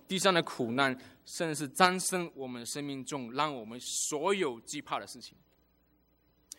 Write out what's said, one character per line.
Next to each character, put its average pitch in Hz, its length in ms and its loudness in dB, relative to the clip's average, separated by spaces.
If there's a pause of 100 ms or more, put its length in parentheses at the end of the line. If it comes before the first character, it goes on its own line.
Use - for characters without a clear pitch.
地 190 100 0
上 190 160 6
的 170 120 6
苦 117 280 -2
难， 131 240 4 (280)
甚 - 240 -4
至 156 80 0
是 143 120 -4
战 185 300 6
胜 175 380 -2
我 135 100 -8
们 123 180 -8
生 143 200 -6
命 139 200 -6
中 127 280 -6
让 147 200 0
我 120 120 -8
们 113 160 -12
所 156 520 -2
有 147 280 0
惧 143 200 -10
怕 135 200 -4
的 101 60 -10
事 120 140 -14
情。 - 160 -18 (1200)